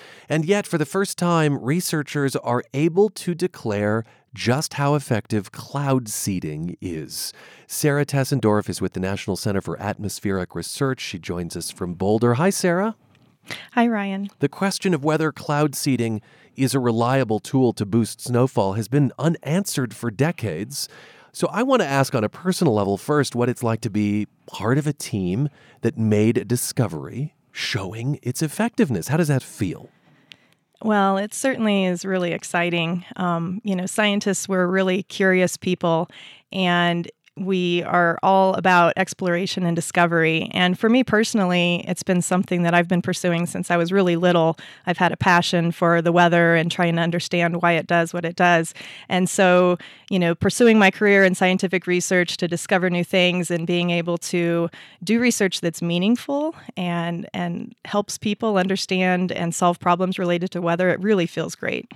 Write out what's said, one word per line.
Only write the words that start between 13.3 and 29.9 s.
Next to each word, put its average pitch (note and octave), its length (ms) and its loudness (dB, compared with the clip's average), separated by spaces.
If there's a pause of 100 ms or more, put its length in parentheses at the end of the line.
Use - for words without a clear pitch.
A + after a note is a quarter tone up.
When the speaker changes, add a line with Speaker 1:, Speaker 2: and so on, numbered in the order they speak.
Speaker 2:
Hi, A#3+ 140 4
Ryan. G3 420 -4 (100)
Speaker 1:
The C#3+ 100 0
question F#3+ 460 -2
of C3+ 80 -2
whether D#3 280 0
cloud D3 440 -2
seeding A#2 460 -2 (340)
is C3 180 0
a C#3 60 2
reliable A#2 600 2
tool B2+ 340 2
to G#2+ 120 -4
boost G#2+ 340 0
snowfall A#2+ 540 0
has G#2+ 140 -4
been C3 320 2
unanswered D3+ 720 -2
for A#2 160 -6
decades. A2+ 800 -4 (460)
So - 120 -2
I G#3 160 -2
want C4 180 0
to D#3 60 -2
ask C#3 260 0
on A2+ 100 0
a G#2+ 60 0
personal F3 460 0
level G2 200 2
first D3 400 0
what A#2+ 140 0
it's A#2+ 140 -4
like A2+ 180 -2
to A#2 80 -2
be G#2 380 -2 (180)
part A2+ 320 -2
of C#3+ 80 -2
a D3+ 80 -2
team G#2 560 -4 (320)
that - 160 -2
made A2 400 4
a G2 80 -2
discovery A2 880 -4 (180)
showing A2+ 720 -6
its B2+ 220 -6
effectiveness. D3+ 640 -2
How D3+ 100 0
does D#3+ 120 2
that C3+ 120 2
feel? - 480 -6 (920)